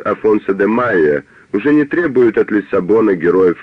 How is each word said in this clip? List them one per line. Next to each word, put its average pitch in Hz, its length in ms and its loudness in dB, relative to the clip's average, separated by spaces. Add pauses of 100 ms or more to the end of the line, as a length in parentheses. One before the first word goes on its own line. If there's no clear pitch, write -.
Афонсо 104 500 -2
де 98 120 0
Майя 98 580 0 (280)
уже 107 200 0
не 151 120 2
требует 127 540 0
от 101 120 0
Лиссабона 98 640 0
героев 87 480 0